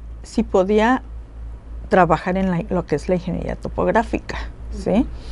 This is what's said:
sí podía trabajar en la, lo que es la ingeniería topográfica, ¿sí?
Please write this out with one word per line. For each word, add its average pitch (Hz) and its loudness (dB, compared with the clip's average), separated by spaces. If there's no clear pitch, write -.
sí - 0
podía 208 4
trabajar 180 4
en 190 2
la, 170 2
lo 180 0
que 156 0
es - -4
la 180 4
ingeniería - -4
topográfica, - 0
¿sí? 196 0